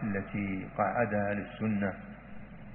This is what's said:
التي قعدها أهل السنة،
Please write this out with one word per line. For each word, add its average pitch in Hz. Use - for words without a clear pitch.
التي 98
قعدها 104
أهل 104
السنة، 101